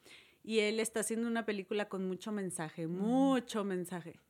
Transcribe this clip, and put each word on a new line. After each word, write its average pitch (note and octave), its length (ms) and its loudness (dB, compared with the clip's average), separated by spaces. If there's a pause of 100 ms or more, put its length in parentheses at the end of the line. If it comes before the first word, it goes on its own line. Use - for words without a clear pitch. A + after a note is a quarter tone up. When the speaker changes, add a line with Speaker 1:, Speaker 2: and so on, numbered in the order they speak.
(420)
Speaker 1:
Y A3 180 0
él G#3+ 180 2
está A3 220 0
haciendo A3+ 260 0
una A3+ 200 0
película G#3 420 -2
con F#3+ 180 -2
mucho F#3 260 -4
mensaje, E3+ 540 -4
Speaker 2:
Ujú. E3+ 120 -2
Speaker 1:
mucho B3 640 2
mensaje. F3+ 640 -4